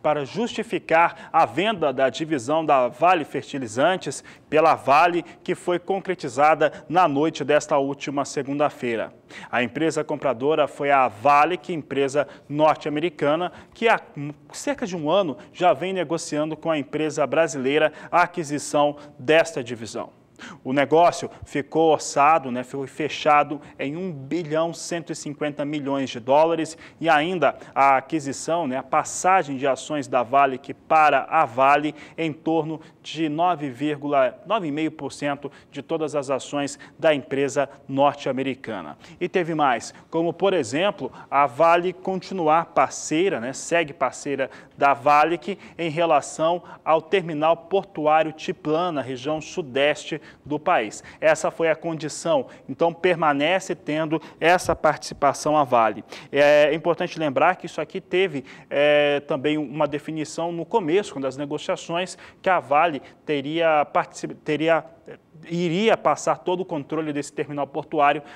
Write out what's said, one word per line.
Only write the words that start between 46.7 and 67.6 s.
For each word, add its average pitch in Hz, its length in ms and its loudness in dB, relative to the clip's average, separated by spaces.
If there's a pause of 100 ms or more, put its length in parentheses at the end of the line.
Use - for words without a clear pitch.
ao 160 160 2
terminal 165 560 0
portuário 156 720 0
Tiplana, 165 600 -4
na 143 100 -4
região 131 400 -6
sudeste 147 800 -2 (240)
do 147 140 -6
país. 151 420 -2 (200)
Essa 156 280 2
foi 160 200 -2
a 151 60 0
condição, 156 720 -4 (200)
então 165 260 0
permanece 165 800 0
tendo 156 480 -4 (200)
essa 170 340 4
participação 143 840 0
a 147 60 4
Vale. 113 400 2 (260)
É 147 440 6
importante 165 440 -2
lembrar 156 380 2
que - 100 -12
isso 165 140 -12
aqui 160 220 -10
teve, 180 420 -2 (260)
é, 147 520 4
também 151 360 -2
uma 147 300 -2
definição 156 640 -8
no 170 140 -8
começo, 196 480 0
quando 135 140 -6
as 131 100 -8
negociações, 165 800 -6 (240)
que - 80 0
a 180 100 4
Vale 143 420 2 (240)
teria 151 600 0
particip-, - 500 -4
teria, 156 480 0 (240)
é, - 100 -18 (320)
iria 175 460 0
passar 147 440 0
todo 180 200 -2
o 185 60 -6
controle 156 480 -6
desse 143 180 -8
terminal 143 340 -6